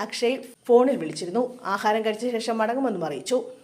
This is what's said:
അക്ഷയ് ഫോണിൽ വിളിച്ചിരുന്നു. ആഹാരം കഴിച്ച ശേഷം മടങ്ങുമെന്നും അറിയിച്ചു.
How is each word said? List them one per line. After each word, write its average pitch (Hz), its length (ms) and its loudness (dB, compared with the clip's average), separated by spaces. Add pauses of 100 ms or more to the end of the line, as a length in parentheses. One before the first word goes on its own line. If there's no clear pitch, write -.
അക്ഷയ് 247 340 -2 (300)
ഫോണിൽ 247 340 8
വിളിച്ചിരുന്നു. 175 400 -4 (320)
ആഹാരം 220 320 2
കഴിച്ച 220 300 -2
ശേഷം 226 240 -2
മടങ്ങുമെന്നും 226 480 -2
അറിയിച്ചു. 147 300 -2 (260)